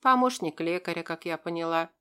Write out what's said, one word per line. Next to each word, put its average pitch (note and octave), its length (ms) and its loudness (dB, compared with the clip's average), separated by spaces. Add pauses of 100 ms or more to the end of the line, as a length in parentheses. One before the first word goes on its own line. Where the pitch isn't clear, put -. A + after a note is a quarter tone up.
помощник B3+ 600 2
лекаря, E3+ 420 -2
как E3 220 -8
я E3 140 -4
поняла. E3 520 -2 (100)